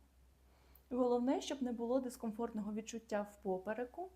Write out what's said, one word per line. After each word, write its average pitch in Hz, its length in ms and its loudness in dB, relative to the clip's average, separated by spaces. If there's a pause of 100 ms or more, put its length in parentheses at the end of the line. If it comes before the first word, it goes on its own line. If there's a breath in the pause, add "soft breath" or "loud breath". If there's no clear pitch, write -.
(880 soft breath)
Головне, 247 520 4
щоб 277 200 -4
не 247 100 0
було 233 280 2
дискомфортного 226 760 -4
відчуття 220 480 -2
в 208 220 -10
попереку. 220 720 -2